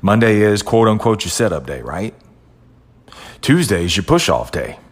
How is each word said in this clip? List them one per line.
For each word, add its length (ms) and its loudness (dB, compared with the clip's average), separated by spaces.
Monday 380 4
is, 240 2
quote 240 4
unquote, 360 0
your 60 -8
setup 380 -4
day, 140 -10
right? 300 -10
Tuesday 420 2
is 120 -2
your 60 -2
push 260 0
off 220 -2
day. 300 -8